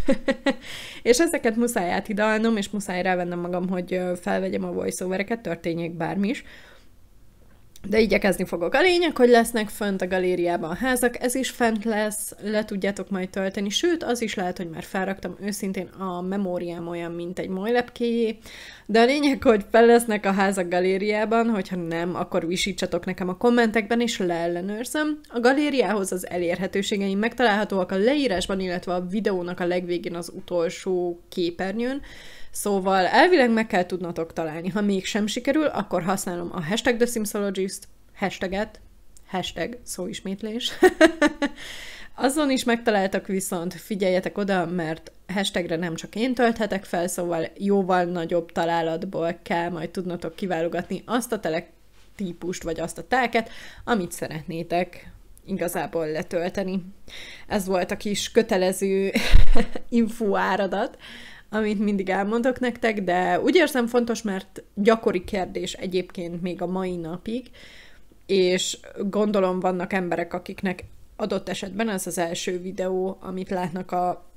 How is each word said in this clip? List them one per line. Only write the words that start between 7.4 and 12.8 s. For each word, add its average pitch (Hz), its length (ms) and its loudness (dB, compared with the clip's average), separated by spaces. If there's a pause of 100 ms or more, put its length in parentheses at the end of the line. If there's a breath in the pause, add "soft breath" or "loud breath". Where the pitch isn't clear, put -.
De 208 120 2
igyekezni 208 460 4
fogok. 175 280 -2
A 269 80 4
lényeg, 349 360 4
hogy 247 120 8
lesznek 226 400 4
fönt 202 320 -4
a 185 60 0
galériában 175 680 0
házak, 240 460 0
ez 247 140 -2
is 262 140 -2
fent 226 360 0
lesz, 214 580 -4
le 214 220 -2
tudjátok 196 440 -4